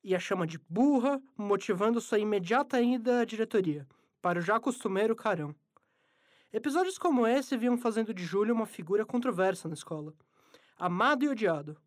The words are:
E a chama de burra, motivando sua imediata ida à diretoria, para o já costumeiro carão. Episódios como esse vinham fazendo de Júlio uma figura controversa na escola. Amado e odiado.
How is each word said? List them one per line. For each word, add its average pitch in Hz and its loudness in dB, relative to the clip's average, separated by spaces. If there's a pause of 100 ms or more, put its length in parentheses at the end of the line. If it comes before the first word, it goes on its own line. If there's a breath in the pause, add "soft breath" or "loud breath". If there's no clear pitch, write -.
E 190 -2
a 175 0
chama 185 -2
de 160 -10
burra, 269 2 (160)
motivando 202 0
sua 220 0
imediata 214 0
ida 240 2
à 233 2
diretoria, 196 -2 (340 soft breath)
para 175 0
o 175 -2
já 214 4
costumeiro 226 0
carão. 156 -4 (1000 soft breath)
Episódios 339 -2
como 254 2
esse 262 2
vinham 247 2
fazendo 226 -2
de 180 -6
Júlio 202 0
uma 220 0
figura 196 -2
controversa 190 0
na 160 -6
escola. 156 -10 (640 soft breath)
Amado 240 2
e - 2
odiado. 165 0 (120)